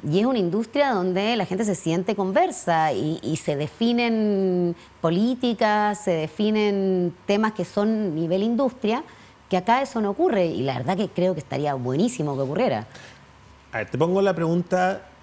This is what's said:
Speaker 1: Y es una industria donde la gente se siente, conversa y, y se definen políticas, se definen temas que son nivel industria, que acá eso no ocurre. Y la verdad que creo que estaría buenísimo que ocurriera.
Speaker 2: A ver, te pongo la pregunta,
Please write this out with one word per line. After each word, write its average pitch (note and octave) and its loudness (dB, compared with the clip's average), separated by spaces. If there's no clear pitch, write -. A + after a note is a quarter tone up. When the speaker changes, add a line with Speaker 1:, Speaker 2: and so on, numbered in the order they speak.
Speaker 1:
Y E3 2
es G#3+ 2
una C4 0
industria A3 0
donde F#3+ 0
la G3+ 0
gente F#3 -4
se G#3 0
siente, F3 -2
conversa F#3+ 2
y, C#3+ -2
y C#3+ -4
se D3+ -2
definen G3+ 0
políticas, G#3 2
se F#3 0
definen F#3+ 0
temas G#3+ 2
que F#3+ -4
son G#3 0
nivel E3+ 0
industria, A#3 0
que F#3+ 0
acá A3+ 2
eso C4 -4
no G3+ 0
ocurre. G#3 2
Y A#2+ -2
la C3+ -2
verdad D3 0
que F#3+ -2
creo F3+ 0
que D#3 -8
estaría C#3+ -2
buenísimo C#3+ 0
que C#3 0
ocurriera. C#3 0
Speaker 2:
A A2+ -6
ver, G#2+ -6
te - -4
pongo F3+ 2
la G3 2
pregunta, F3+ 0